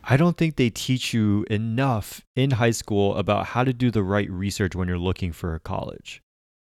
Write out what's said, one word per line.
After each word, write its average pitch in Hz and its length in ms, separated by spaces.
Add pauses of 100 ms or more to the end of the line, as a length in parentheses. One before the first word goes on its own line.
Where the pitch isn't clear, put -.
(120)
I 127 60
don't 170 200
think 160 180
they 120 160
teach - 420
you 104 380
enough 113 720 (100)
in 135 140
high 117 220
school 101 440
about 101 300
how 120 180
to 131 80
do 120 200
the 107 100
right 98 260
research 95 480
when 90 120
you're 90 100
looking 90 340
for 85 220
a 80 60
college. - 640 (420)